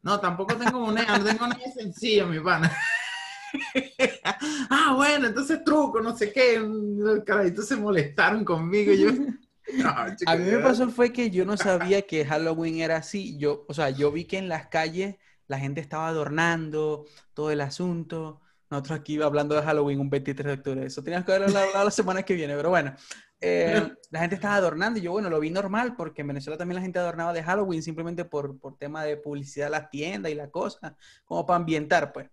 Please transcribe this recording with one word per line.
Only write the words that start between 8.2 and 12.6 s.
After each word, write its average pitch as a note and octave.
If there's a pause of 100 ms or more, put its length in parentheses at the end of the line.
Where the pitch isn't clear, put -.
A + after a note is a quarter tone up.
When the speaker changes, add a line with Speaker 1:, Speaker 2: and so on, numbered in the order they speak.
Speaker 1:
conmigo. F#3
Y G3
yo, -
Speaker 2:
<laughs> C4+ (240)
Speaker 1:
"No, G#3
chico, E3
Speaker 2:
A E3
mí F3
me F#3+
Speaker 1:
yo". A#3
Speaker 2:
pasó B3
fue A#3+
que A#3+
yo F3+
no G3+
sabía F#3+
que D#3
Halloween E3